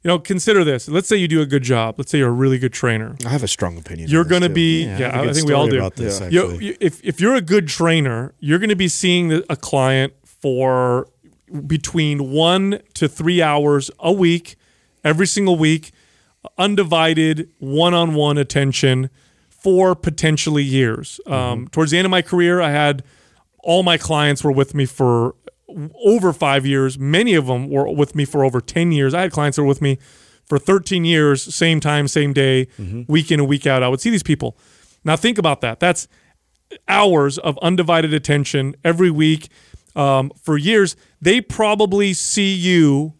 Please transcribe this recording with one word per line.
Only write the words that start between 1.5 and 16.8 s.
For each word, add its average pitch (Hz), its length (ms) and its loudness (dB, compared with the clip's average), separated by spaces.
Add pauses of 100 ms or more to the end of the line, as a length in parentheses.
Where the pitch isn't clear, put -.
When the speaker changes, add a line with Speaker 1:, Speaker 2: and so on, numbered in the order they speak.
Speaker 1:
job. 113 340 0
Let's 135 140 -8
say 151 80 2
you're 127 100 2
a - 20 0
really 131 280 2
good 123 140 -2
trainer. 113 420 -2 (100)
Speaker 2:
I 120 40 -6
have 135 120 -2
a 117 60 -4
strong 87 320 -4
opinion 80 300 -12
Speaker 1:
You're 160 120 4
Speaker 2:
on 160 60 0
this, 180 80 2
Speaker 1:
gonna 180 140 0
Speaker 2:
too. 151 40 -4
Speaker 1:
be, 165 300 0
Speaker 3:
Yeah, - 140 -8
I - 20 -6
Speaker 1:
yeah, 127 60 -2
Speaker 3:
have 123 100 -6
a - 20 -2
Speaker 1:
I 131 100 -2
Speaker 3:
good 147 80 -2
Speaker 1:
think 156 120 -2
we 147 60 2
all 143 120 2
Speaker 3:
story 113 60 0
Speaker 1:
do. 131 80 0
Speaker 3:
about 95 160 -4
this, 101 240 -6
Speaker 2:
Yeah. 92 100 -8
Speaker 1:
Yo, 180 220 2
Speaker 3:
actually. 87 140 -8
Speaker 1:
you, 202 140 -8
if, - 240 -4
if 165 160 -8
you're 220 160 2
a 240 60 0
good 175 260 0
trainer, 143 720 -2
you're 156 200 0
gonna 214 160 0
be 180 140 0
seeing 175 400 0
the, 160 200 -2
a 147 60 -4
client 135 580 0 (100)
for 127 840 -2 (580)
between 147 680 -2
one 185 480 2 (160)
to 156 120 -2
three 170 340 0
hours 147 480 2 (100)
a 165 120 0
week, 170 460 0 (460)
every 156 220 2
single 190 300 0
week, 156 360 0 (680)
undivided, 160 880 0 (100)